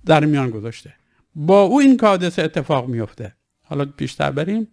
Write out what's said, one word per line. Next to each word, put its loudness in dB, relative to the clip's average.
در 4
میان 0
گذاشته. -14
با 4
او 2
این 6
حادثه 0
اتفاق -2
میفته. -10
حالا -6
پیشتر -6
بریم. -6